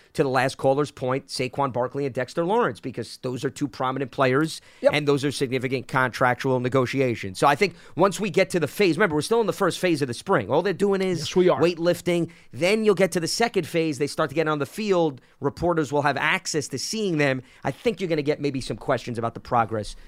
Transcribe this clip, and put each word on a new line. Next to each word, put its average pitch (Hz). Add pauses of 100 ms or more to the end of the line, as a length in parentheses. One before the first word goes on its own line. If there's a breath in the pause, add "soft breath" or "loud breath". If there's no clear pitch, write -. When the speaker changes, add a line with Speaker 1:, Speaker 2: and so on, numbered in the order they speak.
(140 soft breath)
Speaker 1:
to 165
the 139
last 127
caller's 139
point, 131
Saquon 131
Barkley 127
and 123
Dexter 127
Lawrence, 190
because 120
those 127
are 143
two 143
prominent 131
players, 143 (180 soft breath)
Speaker 2:
Yep. 269
Speaker 1:
and 151
those 143
are 147
significant 127
contractual 127
negotiations. 123
So 151
I 143
think 185 (220 loud breath)
once 170
we 202
get 180
to 175
the 147
phase, 180
remember, 170
we're 151
still 233
in 220
the 175
first 170
phase 165
of 139
the 120
spring. 131
All 143
they're 190
doing 196
is 185
Speaker 2:
Yes, -
we 180
are. 139
Speaker 1:
weightlifting. 170 (240 soft breath)
Then 196
you'll 208
get 185
to 190
the 160
second 202
phase. 160
They 143
start 156
to 139
get 156
on 151
the 139
field. 170 (220 soft breath)
Reporters 147
will 143
have 143
access 156
to 131
seeing 202
them. 135 (240 soft breath)
I 135
think 220
you're 190
gonna 160
get 143
maybe 139
some 117
questions 123
about 117
the -
progress 113 (100)